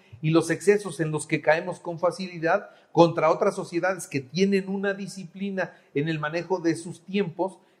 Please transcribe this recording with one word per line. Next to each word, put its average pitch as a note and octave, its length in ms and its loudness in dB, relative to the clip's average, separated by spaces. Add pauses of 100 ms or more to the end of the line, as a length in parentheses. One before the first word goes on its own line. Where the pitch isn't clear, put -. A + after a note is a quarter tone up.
(240)
y D#3+ 80 0
los D#3+ 180 4
excesos G3 520 0
en D#3 100 -2
los D3+ 160 -4
que D#3 140 -2
caemos E3+ 380 2
con E3+ 200 -10
facilidad F3+ 720 -2 (220)
contra E3 380 6
otras G3 260 2
sociedades F3+ 520 -4
que D3 140 -4
tienen F#3+ 480 0
una G3 240 -2
disciplina F#3+ 800 -8 (200)
en D3 140 0
el D#3+ 100 -2
manejo E3 420 -2
de D#3+ 160 2
sus D#3+ 300 -12
tiempos F#3 540 -2 (220)